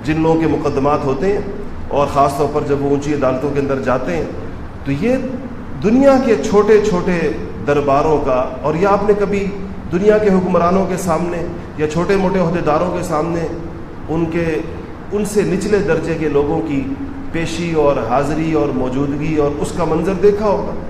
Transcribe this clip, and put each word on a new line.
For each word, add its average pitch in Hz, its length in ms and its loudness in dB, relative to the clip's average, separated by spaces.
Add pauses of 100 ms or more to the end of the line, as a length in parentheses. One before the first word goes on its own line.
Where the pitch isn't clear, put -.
جن 160 180 0
لوگوں 160 200 4
کے 160 60 2
مقدمات 143 580 0
ہوتے 139 280 0
ہیں 202 80 -2 (460)
اور 139 260 0
خاص 143 240 2
طور 147 160 2
پر 143 140 0
جب 135 180 0
وہ 139 40 2
اونچی 143 240 0
عدالتوں 131 400 0
کے 143 60 0
اندر 135 260 -2
جاتے 127 300 0
ہیں 160 100 -2 (600)
تو 139 60 -2
یہ 220 380 0 (540)
دنیا 262 420 6
کے 226 100 4 (140)
چھوٹے 208 400 6
چھوٹے 175 300 0 (480)
درباروں 143 580 2
کا، 127 180 2 (180)
اور 156 140 0
یا 190 140 2
آپ 202 180 2
نے 214 120 6
کبھی 196 260 0 (460)
دنیا 208 260 4
کے 214 120 4
حکمرانوں 185 560 2
کے 185 120 -4
سامنے 175 400 -2 (400)
یا 151 120 0
چھوٹے 180 260 0
موٹے 185 240 2
عہدیداروں 165 520 0
کے 175 120 -4
سامنے 165 380 -2 (680)
ان 165 220 0
کے، 165 140 0 (640)
ان 208 140 0
سے 208 160 0
نچلے 185 360 0
درجے 160 420 0
کے 156 100 0
لوگوں 143 380 2
کی 139 140 -2 (500)
پیشی 170 420 -4
اور 147 220 4 (140)
حاضری 151 440 0
اور 151 220 0
موجودگی 147 600 -2
اور 143 240 2
اس 180 180 -4
کا 170 80 0
منظر 165 280 0 (100)
دیکھا 202 220 4
ہوگا؟ 190 280 0 (160)